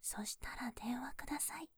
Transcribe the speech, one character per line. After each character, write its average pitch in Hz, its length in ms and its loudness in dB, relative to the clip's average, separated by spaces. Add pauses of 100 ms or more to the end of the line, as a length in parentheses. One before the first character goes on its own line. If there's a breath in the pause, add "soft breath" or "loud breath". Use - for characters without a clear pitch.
そ - 240 0
し - 140 -2
た - 180 -4
ら 247 160 0
電 240 280 2
話 269 140 -2
く - 120 -4
だ 294 120 2
さ - 220 2
い。 320 180 -8